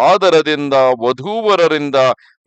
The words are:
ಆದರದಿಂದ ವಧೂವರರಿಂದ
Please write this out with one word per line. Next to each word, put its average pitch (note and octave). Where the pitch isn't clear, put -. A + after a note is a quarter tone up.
ಆದರದಿಂದ D3+
ವಧೂವರರಿಂದ D3+